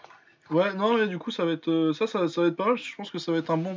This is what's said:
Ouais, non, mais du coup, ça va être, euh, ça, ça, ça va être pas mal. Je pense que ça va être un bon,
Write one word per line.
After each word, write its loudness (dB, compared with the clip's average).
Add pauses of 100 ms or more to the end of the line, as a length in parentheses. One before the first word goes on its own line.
(520)
Ouais, 4
non, 2
mais 4
du -4
coup, -8
ça -4
va 2
être, -6
euh, 2
ça, -2
ça, 0
ça -2
va 4
être 0
pas -2
mal. 4
Je -10
pense -12
que -8
ça -4
va 0
être -4
un 2
bon, -4